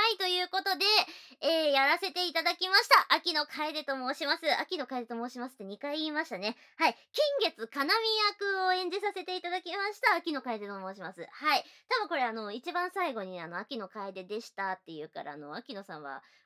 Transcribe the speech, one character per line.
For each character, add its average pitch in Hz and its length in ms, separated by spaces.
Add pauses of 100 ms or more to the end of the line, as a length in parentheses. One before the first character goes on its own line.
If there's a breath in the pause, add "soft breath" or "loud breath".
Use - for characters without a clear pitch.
(160)
い。 - 20
と 381 80
い 359 160
う 359 80
こ 370 140
と 381 160
で、 381 60 (560 loud breath)
え 320 280
ー、 - 0
や 269 160
ら 330 140
せ 370 120
て 359 140
い 330 80
た 330 80
だ 339 140
き 370 120
ま 370 100
し 453 120
た。 440 240
秋 330 220
野 302 100
楓 302 380
と 277 100
申 262 240
し 311 80
ま 311 140
す。 311 200
秋 320 200
野 269 80
楓 247 180
と 233 80
申 233 160
し 247 80
ま 247 120
す - 40
っ - 40
て 202 60
二 196 140
回 285 220
言 311 80
い 302 40
ま 311 140
し - 40
た 185 100
ね。 214 180 (180 loud breath)
は 320 140
い。 - 80 (420 loud breath)
金 339 120
月 226 160
か 285 180
な 359 160
み 440 60 (260)
役 392 320
を 370 80
演 370 160
じ 381 100
さ 403 140
せ 349 100
て 370 140
い - 60
た 349 80
だ 359 100
き 349 160
ま 403 160
し - 80
た。 427 140
秋 339 180
野 269 80
楓 233 160 (100)
と 202 60
申 196 220
し 202 60
ま 180 120
す。 170 80
は 285 340
い。 - 80 (240 loud breath)
多 494 120
分 415 100
こ 339 60
れ、 269 80
あ 226 100
の、 220 180
一 247 200
番 349 180
最 349 240
後 220 80
に、 185 180
あ 165 80
の、 175 140
「秋 240 160
野 196 100
楓 196 360
で 208 180
し - 140
た」 190 180
っ 180 40
て - 140
言 156 140
う 156 40
か 151 120
ら、 147 120
あ 147 40
の、 147 160
秋 208 220
野 196 80
さ 165 140
ん 151 40
は、 135 220 (220 soft breath)